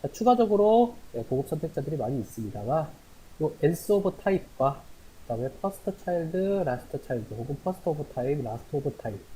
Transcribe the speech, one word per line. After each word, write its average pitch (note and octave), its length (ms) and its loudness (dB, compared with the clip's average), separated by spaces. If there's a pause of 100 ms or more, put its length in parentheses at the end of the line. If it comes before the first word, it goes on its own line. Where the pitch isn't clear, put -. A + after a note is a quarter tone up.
자, - 120 -4
추가적으로, A3+ 800 6 (180)
예, A#2 100 -4
고급 C3+ 260 0
선택자들이 D3+ 480 -2
많이 B2 240 -2
있습니다만 A2 680 -4 (520)
요 D#3 100 0 (100)
else E3+ 320 2
of G3 300 2
type과 C#3 580 0 (420)
그다음에 A#2+ 240 -4 (100)
first G3 340 -4 (100)
child, E3+ 360 -2
last F#3 680 0
child A2+ 300 -6
혹은 C3 240 -6
first F#3 300 -2
of D3+ 120 -2 (120)
type, C3+ 320 0
last A#2 320 -6
of C3+ 200 -2
type G2+ 280 -8 (100)